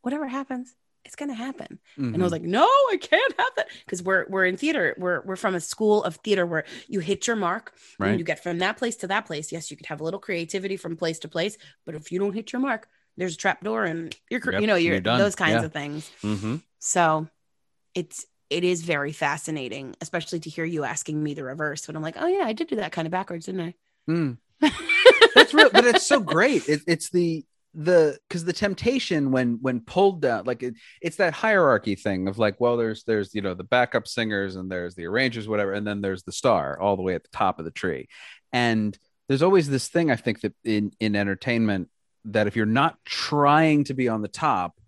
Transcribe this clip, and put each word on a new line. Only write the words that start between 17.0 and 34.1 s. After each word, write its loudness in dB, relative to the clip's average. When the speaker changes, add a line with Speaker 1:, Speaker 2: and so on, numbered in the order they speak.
Speaker 1:
it's, -8
it 0
is 0
very -2
fascinating, -6
especially -6
to -12
hear -6
you -4
asking -6
me -4
the -10
reverse -6
when -12
I'm -8
like, -8
"Oh -2
yeah, 0
I -2
did -6
do -4
that -6
kind -4
of -6
backwards, -6
didn't -6
I?" -8
Speaker 2:
Mm. -2
Speaker 1:
<laughs> 6
Speaker 2:
That's 8
real, 8
but 6
it's 4
so 4
great. 2
It, 2
it's -2
the, 0
the, 4
'cause -6
the -2
temptation 0
when, 2
when -2
pulled 2
down, 0
like, -4
it, -8
it's -10
that 2
hierarchy 4
thing -2
of, -4
like, 0
well, 2
there's, -4
there's, -2
you -4
know, -4
the -12
backup 0
singers -4